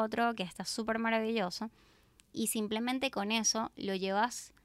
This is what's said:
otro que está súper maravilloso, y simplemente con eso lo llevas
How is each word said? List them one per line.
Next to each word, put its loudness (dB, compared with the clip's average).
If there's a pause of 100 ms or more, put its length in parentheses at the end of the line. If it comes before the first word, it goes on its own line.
otro 2
que -2
está -6
súper 0
maravilloso, 0 (640)
y 0
simplemente 0
con -2
eso 2
lo -2
llevas 0 (120)